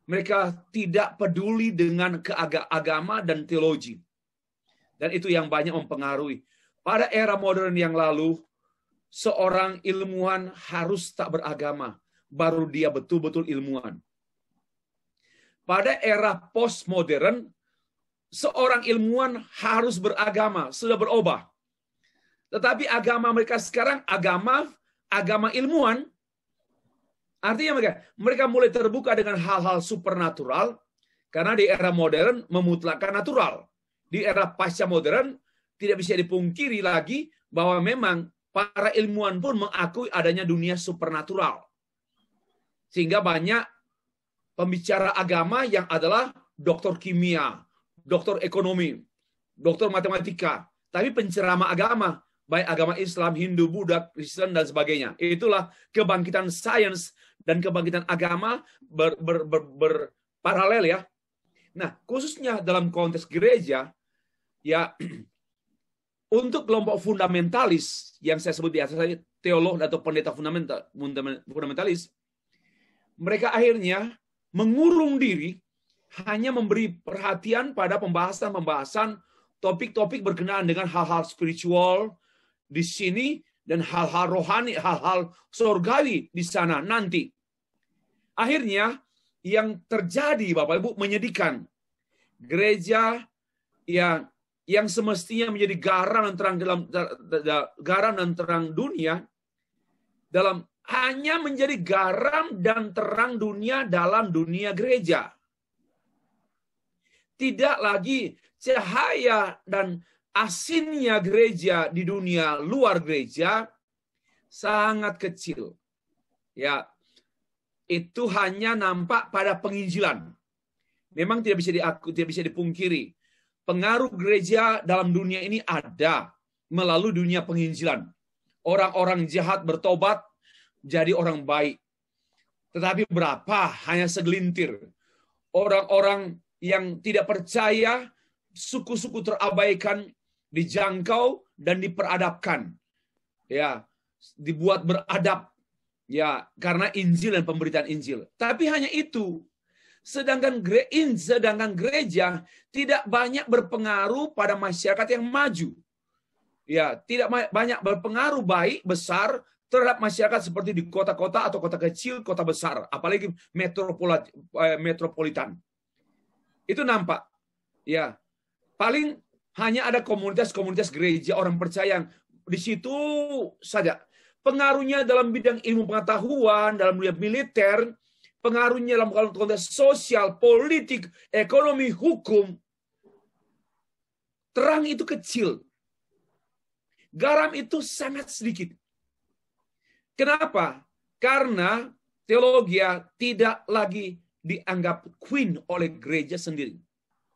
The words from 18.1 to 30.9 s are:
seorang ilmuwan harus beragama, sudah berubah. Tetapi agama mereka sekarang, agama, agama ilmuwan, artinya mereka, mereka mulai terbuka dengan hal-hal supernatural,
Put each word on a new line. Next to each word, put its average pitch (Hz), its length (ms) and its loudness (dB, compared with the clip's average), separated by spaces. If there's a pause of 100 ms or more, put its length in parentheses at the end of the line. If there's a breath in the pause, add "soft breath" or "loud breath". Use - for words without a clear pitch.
seorang 254 560 0
ilmuwan 233 560 0 (160)
harus 220 400 0
beragama, 202 720 0
sudah 226 240 0
berubah. 196 560 2 (1040)
Tetapi 240 320 0
agama 233 480 0
mereka 233 240 2
sekarang, 254 480 -2
agama, 196 640 0 (400)
agama 208 400 0
ilmuwan, 269 560 2 (1400)
artinya 254 400 0
mereka, 208 100 2 (220 loud breath)
mereka 247 320 0
mulai 247 240 4
terbuka 226 480 0
dengan 208 240 0
hal-hal 185 400 0
supernatural, 180 960 -2 (560)